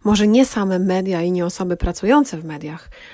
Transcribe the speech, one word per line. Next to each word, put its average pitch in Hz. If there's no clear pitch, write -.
Może 208
nie 240
same 190
media 185
i 175
nie 180
osoby 175
pracujące 247
w 160
mediach, 156